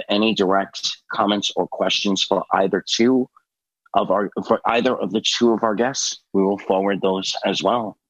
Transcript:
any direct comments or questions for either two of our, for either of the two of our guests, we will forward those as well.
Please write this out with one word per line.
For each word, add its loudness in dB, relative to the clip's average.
any 2
direct 0
comments 0
or 0
questions -2
for 0
either 2
two 2
of 2
our, 0
for 2
either 2
of -4
the 0
two 2
of 0
our 0
guests, -2
we 2
will 2
forward 0
those -2
as -2
well. -2